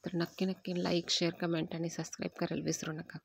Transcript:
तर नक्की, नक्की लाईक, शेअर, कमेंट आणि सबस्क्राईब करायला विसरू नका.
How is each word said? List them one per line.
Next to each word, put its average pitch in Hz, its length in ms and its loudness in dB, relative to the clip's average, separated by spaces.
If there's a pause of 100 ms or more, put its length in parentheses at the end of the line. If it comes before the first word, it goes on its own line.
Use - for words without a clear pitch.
तर 175 120 -4
नक्की, 170 300 2
नक्की 185 280 -2 (100)
लाईक, 175 260 2
शेअर, 170 300 4
कमेंट 165 360 0
आणि 165 140 -2
सबस्क्राईब - 500 -4
करायला 165 240 0
विसरू 160 280 -2
नका. 160 340 -8